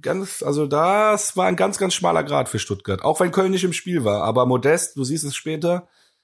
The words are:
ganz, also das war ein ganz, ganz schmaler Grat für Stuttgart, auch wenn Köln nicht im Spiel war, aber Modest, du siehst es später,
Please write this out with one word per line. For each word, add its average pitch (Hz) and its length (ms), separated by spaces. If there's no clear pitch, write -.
ganz, - 420
also 147 240
das 202 720
war 185 80
ein 185 100
ganz, 190 220
ganz 185 160
schmaler 170 320
Grat 143 240
für 110 100
Stuttgart, 98 440
auch 147 180
wenn 180 100
Köln 190 200
nicht 185 120
im 185 80
Spiel 170 320
war, 104 200
aber 123 220
Modest, 127 520
du 135 80
siehst 147 180
es 143 140
später, 170 500